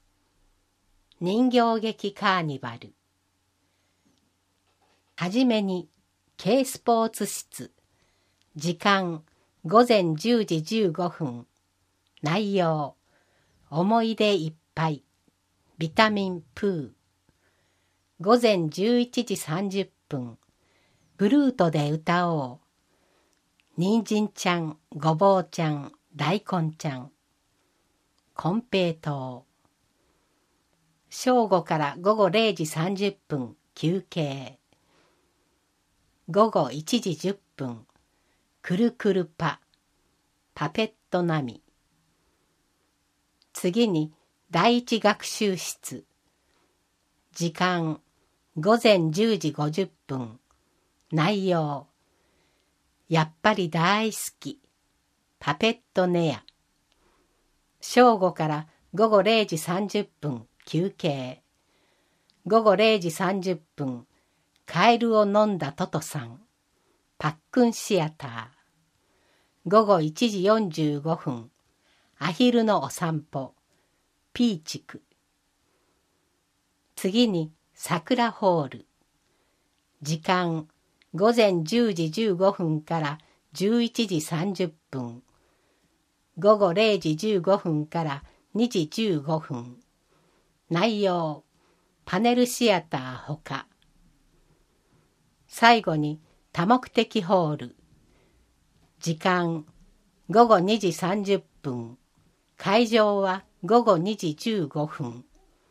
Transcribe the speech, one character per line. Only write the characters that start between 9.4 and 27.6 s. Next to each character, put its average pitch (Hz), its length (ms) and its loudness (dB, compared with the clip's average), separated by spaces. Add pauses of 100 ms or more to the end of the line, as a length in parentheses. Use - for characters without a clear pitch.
午 214 220 6
前 185 280 2
十 220 280 0
時 160 200 -2
十 214 280 0
五 175 160 -4
分。 123 400 -8 (720)
内 196 340 -2
容、 156 420 0 (720)
思 202 340 2
い 226 140 -2
出 208 180 2
い 160 140 -2
っ 160 40 -12 (220)
ぱ 160 140 0
い。 143 160 -6 (720)
ビ 160 120 -6
タ 220 200 2
ミ 202 180 -2
ン 180 160 -8 (100)
プ 180 400 -4 (1300)
ー。 - 20 -12
午 214 160 4
前 202 300 2
十 226 320 0
一 240 240 -2
時 208 140 -6
三 185 320 -4
十 190 200 -6 (200)
分。 120 280 -10 (800)
グ 208 140 2
ル 285 80 4
ー 269 180 2
ト 170 160 2
で 147 180 0
歌 170 440 0
お 131 220 -6
う。 - 40 -20 (1160)
人 202 260 2
参 214 240 -2
ち - 220 -4
ゃ 175 80 0
ん、 160 200 -6 (140)
ご 160 240 0
ぼ 190 240 4
う 170 100 -6
ち - 120 -6
ゃ 156 100 0
ん、 143 220 -8 (200)
大 160 320 -4
根 160 320 -4
ち 160 120 -8
ゃ 131 80 -8
ん。 123 160 -16 (1200)